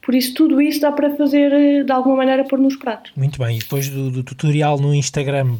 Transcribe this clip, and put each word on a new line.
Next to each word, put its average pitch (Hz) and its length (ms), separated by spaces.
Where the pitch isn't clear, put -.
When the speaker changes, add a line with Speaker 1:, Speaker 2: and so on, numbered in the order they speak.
Speaker 1:
Por 254 140
isso, 247 180
tudo 277 260
isso 302 220
dá 294 100
para 285 240
fazer, 285 380
eh, 285 300
de 269 80
alguma 262 240
maneira, 262 280
pôr 269 140
nos 269 180
pratos. - 400
Speaker 2:
Muito 143 220
bem. 117 200
E - 20
depois 139 280
do, 135 220
do 127 140
tutorial 147 560
no 143 160
Instagram 135 640